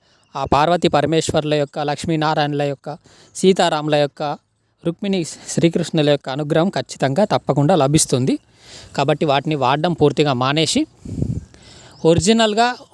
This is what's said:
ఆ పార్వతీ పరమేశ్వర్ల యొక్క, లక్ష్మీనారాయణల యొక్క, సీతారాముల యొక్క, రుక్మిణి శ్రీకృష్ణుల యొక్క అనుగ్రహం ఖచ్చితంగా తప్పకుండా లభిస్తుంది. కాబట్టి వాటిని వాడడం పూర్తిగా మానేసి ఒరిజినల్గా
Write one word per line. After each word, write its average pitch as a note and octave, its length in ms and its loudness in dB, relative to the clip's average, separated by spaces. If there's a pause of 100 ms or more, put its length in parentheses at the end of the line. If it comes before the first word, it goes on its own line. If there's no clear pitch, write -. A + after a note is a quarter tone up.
(360)
ఆ C#3 100 -4
పార్వతీ E3 420 2
పరమేశ్వర్ల D3+ 640 0
యొక్క, D3 260 -2
లక్ష్మీనారాయణల D3+ 840 -2
యొక్క, C#3+ 360 -6 (380)
సీతారాముల D#3+ 600 2
యొక్క, D3 560 -2 (340)
రుక్మిణి F#3 380 -4
శ్రీకృష్ణుల D#3+ 840 0
యొక్క C#3+ 200 0
అనుగ్రహం D#3 400 0
ఖచ్చితంగా C#3+ 560 -2
తప్పకుండా D3 500 2
లభిస్తుంది. C#3+ 640 2 (560)
కాబట్టి D3 300 0
వాటిని C#3+ 300 0
వాడడం D3 380 0
పూర్తిగా D3 400 2
మానేసి C#3+ 520 0 (1200)
ఒరిజినల్గా A3 680 2 (180)